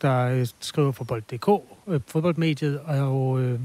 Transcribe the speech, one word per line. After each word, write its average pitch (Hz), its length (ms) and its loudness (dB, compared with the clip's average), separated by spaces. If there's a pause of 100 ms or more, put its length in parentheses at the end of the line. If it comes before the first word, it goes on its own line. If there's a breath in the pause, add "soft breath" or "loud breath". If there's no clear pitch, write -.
der, 127 240 4
øh, 127 200 2 (140)
skriver 139 320 0
for 120 120 -8
Bold 113 180 -6
D 117 180 -10
K, - 80 -2 (440)
øh, 147 140 2
fodboldmediet, 156 760 0
og, 135 600 0
øh, 123 240 0